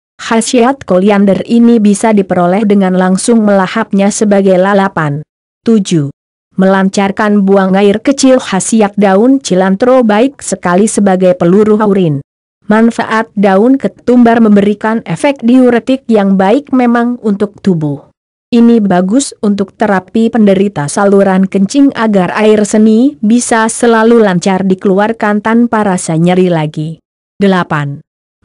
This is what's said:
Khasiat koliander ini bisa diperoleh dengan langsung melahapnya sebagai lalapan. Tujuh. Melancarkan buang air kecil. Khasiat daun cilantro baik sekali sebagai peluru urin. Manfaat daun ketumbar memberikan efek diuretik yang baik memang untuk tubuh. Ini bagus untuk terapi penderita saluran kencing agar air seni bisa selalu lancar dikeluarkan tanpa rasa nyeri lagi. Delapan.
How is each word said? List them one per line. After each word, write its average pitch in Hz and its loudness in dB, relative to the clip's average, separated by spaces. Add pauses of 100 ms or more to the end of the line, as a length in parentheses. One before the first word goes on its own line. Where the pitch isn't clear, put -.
(200)
Khasiat 233 -2
koliander 196 2
ini 233 4
bisa 208 0
diperoleh 185 0
dengan 185 0
langsung 208 0
melahapnya 202 -2
sebagai 196 0
lalapan. 185 -2 (400)
Tujuh. 180 0 (480)
Melancarkan 196 0
buang 190 2
air 202 0
kecil. 269 2
Khasiat 202 -2
daun 208 2
cilantro 196 0
baik 220 -2
sekali 185 -2
sebagai 190 0
peluru 208 2
urin. 190 -2 (420)
Manfaat 220 -2
daun 208 2
ketumbar 233 0
memberikan 214 0
efek 277 -4
diuretik 247 0
yang 196 0
baik 220 -2
memang 240 -2
untuk 208 -6
tubuh. 151 -4 (480)
Ini 233 4
bagus 196 -2
untuk 202 -4
terapi 214 -2
penderita 196 0
saluran 196 0
kencing 269 0
agar 202 0
air 214 2
seni 220 0
bisa 226 0
selalu 226 2
lancar 190 -2
dikeluarkan 208 -2
tanpa 233 0
rasa 185 -4
nyeri 180 2
lagi. 156 -6 (320)
Delapan. 165 -2 (460)